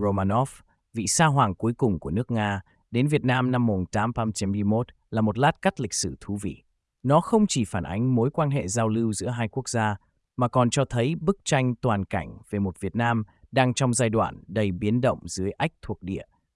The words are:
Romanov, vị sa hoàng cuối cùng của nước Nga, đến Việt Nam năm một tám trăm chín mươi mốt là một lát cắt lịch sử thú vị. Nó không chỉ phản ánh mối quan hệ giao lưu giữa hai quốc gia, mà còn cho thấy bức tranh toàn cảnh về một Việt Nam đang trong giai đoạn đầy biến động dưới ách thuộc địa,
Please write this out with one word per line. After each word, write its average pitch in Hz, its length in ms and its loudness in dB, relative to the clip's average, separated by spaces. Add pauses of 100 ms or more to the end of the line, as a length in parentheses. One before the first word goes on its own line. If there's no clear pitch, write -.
Romanov, 101 480 0 (420)
vị 113 140 -6
sa 160 200 4
hoàng 135 280 2
cuối 117 200 -2
cùng 104 240 0
của - 120 -10
nước 107 200 -2
Nga, 104 300 0 (300)
đến 123 160 2
Việt 147 180 0
Nam 127 260 2
năm 123 160 2
một 95 260 2
tám 110 200 0
trăm 110 200 -2
chín 98 200 -2
mươi 101 120 -2
mốt 110 220 2 (240)
là 110 100 -2
một 107 180 0
lát 143 240 0
cắt 185 180 -2
lịch 117 140 -6
sử 71 260 -4
thú 101 160 -6
vị. 101 260 -8 (400)
Nó 143 180 4
không 214 260 2
chỉ 123 180 0
phản 87 200 -4
ánh 113 300 0
mối 120 160 2
quan 147 200 0
hệ 139 180 -2
giao 113 200 0
lưu 110 240 0
giữa 95 160 -6
hai 117 200 -4
quốc - 200 -8
gia, 107 280 0 (400)
mà 123 120 0
còn 123 220 2
cho 135 140 2
thấy 123 300 0
bức 165 300 -2
tranh 127 300 2
toàn 104 300 0
cảnh 101 340 -8 (120)
về 104 80 -2
một 98 220 -4
Việt 98 160 -6
Nam 117 280 0 (260)
đang 127 240 2
trong 123 200 0
giai 120 140 2
đoạn 107 380 -2
đầy 101 260 0
biến 104 280 0
động 113 240 0
dưới 95 260 -6
ách - 220 -4 (100)
thuộc - 200 -10
địa, 92 220 -8 (320)